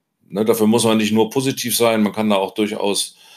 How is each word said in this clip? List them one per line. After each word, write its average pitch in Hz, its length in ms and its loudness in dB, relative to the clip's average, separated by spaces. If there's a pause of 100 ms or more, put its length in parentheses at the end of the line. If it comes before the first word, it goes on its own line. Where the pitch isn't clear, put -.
(280)
Ne, 104 160 -2
dafür 110 220 2
muss 113 180 4
man 110 140 2
nicht 104 140 0
nur 110 180 2
positiv 131 460 -4
sein, 113 260 2
man 101 100 0
kann 110 160 -2
da 104 80 2
auch 95 180 -2
durchaus, 104 640 -4 (200)